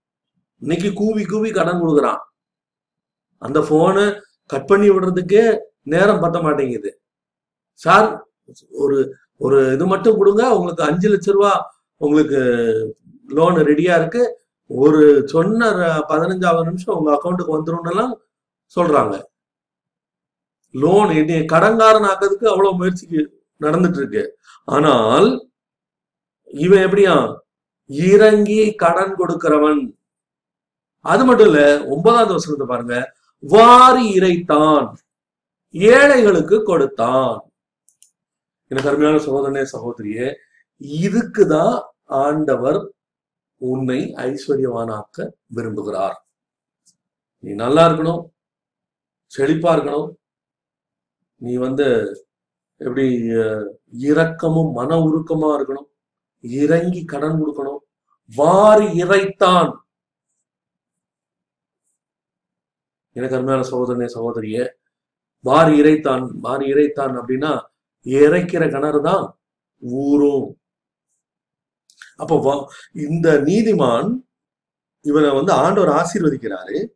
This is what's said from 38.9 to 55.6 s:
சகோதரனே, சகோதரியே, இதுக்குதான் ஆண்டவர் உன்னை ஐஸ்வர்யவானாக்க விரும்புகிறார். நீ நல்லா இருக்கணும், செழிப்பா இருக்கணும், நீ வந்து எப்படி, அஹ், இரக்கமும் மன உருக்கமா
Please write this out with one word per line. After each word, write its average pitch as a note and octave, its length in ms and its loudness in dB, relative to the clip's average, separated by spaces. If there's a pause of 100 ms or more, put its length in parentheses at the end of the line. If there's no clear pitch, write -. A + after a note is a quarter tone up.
சகோதரனே, C#3 540 -4
சகோதரியே, A#2 600 -10 (460)
இதுக்குதான் F#3 1000 -2 (220)
ஆண்டவர் C#3+ 880 -4 (640)
உன்னை B2+ 560 -6
ஐஸ்வர்யவானாக்க B2 1160 -8 (240)
விரும்புகிறார். G2+ 600 -8 (1200)
நீ G2+ 140 -16
நல்லா C3+ 360 2
இருக்கணும், E3 360 -4 (1120)
செழிப்பா D#3+ 400 0
இருக்கணும், D3 340 -6 (1200)
நீ B2 220 -8
வந்து B2+ 560 -2 (640)
எப்படி, B2+ 460 -4
அஹ், A2 460 -4 (300)
இரக்கமும் D#3+ 720 -2
மன C3 240 -4
உருக்கமா D#3 640 -2